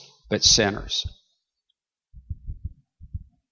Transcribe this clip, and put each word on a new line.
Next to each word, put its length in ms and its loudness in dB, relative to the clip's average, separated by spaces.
but 120 0
sinners." 640 2